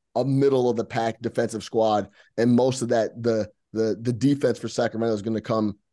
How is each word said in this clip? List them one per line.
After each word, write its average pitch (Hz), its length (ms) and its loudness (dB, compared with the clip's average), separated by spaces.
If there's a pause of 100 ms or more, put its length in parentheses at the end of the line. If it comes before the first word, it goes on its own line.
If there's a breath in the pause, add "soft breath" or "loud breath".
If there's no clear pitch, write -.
(160)
a 123 80 0
middle 135 460 4
of 113 80 -2
the 110 60 -4
pack 117 360 -4
defensive 113 420 -4
squad. 107 460 0 (300 soft breath)
And 117 140 4
most 127 280 2
of 117 80 -4
that, 117 340 0
the, 113 280 -2 (240)
the, 107 260 0
the 120 140 -2
defense 131 440 0
for 117 100 -10
Sacramento 113 460 -2
is 104 80 -4
gonna 110 200 -4
come 107 340 -2 (160)